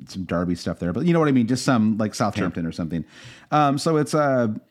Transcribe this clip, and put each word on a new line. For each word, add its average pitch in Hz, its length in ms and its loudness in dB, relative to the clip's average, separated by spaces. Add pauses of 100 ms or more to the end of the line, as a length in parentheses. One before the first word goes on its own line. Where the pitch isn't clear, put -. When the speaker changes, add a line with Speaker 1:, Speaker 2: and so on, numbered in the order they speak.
Speaker 1:
some 92 160 -8
Derby 87 300 -2
stuff 87 240 -6
there, 87 140 -2
but 123 140 -2
you 170 80 4
know 165 60 2
what 151 80 2
I 139 40 2
mean? 123 140 4
Just 127 180 -2
some, 110 320 2
like, 107 180 -2
Southampton 95 500 -2
Speaker 2:
Sure. 82 40 -2
Speaker 1:
or 78 40 -6
something. 82 340 -4 (440)
Um, 147 280 2
so 160 180 0
it's, 151 180 0
uh, 135 340 2 (220)